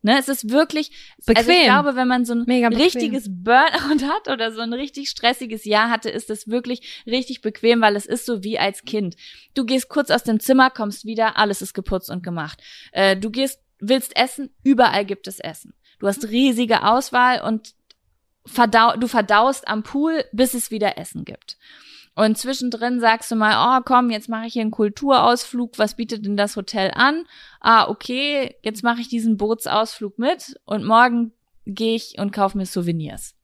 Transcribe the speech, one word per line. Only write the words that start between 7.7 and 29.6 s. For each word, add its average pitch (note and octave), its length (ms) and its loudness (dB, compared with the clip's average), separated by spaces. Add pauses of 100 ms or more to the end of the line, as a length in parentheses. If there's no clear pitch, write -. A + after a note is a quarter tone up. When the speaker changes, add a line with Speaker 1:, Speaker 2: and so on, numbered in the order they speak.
Speaker 1:
weil G#3+ 160 4
es G3+ 100 -6
ist - 180 -6
so G#3+ 200 -4
wie A3 160 -4
als G3 240 -4
Kind. G3 320 -4 (380)
Du C4+ 120 -2
gehst C4 220 -2
kurz C#4+ 240 0
aus A#3+ 100 0
dem A3 160 0
Zimmer, C4 320 4
kommst G#3 340 -8
wieder, A3 320 -2
alles G3+ 260 0
ist F#3+ 120 -14
geputzt F#3+ 360 -6
und F3+ 120 -8
gemacht. E3+ 400 -10 (300)
Äh, F#3+ 240 2
du G3 140 -6
gehst, C4+ 300 -4 (200)
willst B3 360 -2
essen, B3+ 340 -2 (120)
überall A#3+ 420 2
gibt F#3+ 220 -10
es G3 140 -16
Essen. - 340 -16 (240)
Du - 80 -4
hast G3 220 -4
riesige A#3+ 560 2
Auswahl B3 580 2
und A3 320 -6 (720)
verdau-, A#3 500 4
du A#3 120 -2
verdaust A3+ 580 2
am G#3+ 160 -4
Pool, D4+ 480 -2
bis B3 240 2
es A#3 160 -6
wieder G#3 260 -2
Essen - 280 -12
gibt. - 340 -18 (560)
Und G#3+ 220 2
zwischendrin B3 640 -4
sagst A3+ 320 2
du A#3 60 -2
mal, G#3+ 420 4
„Oh, B3 60 0
komm, B3 260 4
jetzt A3 180 -6
mache A3+ 180 -6
ich A3+ 80 -12
hier A#3 80 -2
einen A3 100 -2
Kulturausflug. A#3+ 1040 0
Was G#3+ 160 0
bietet A3 320 -8
denn G3+ 100 -2
das G3+ 200 -2
Hotel G3 360 -4
an? D4 320 0 (360)
Ah, A3+ 280 6
okay, C4+ 720 -4
jetzt G#3+ 200 -8
mache A#3+ 180 0
ich A#3 60 -8
diesen A3+ 300 0
Bootsausflug G#3+ 840 -4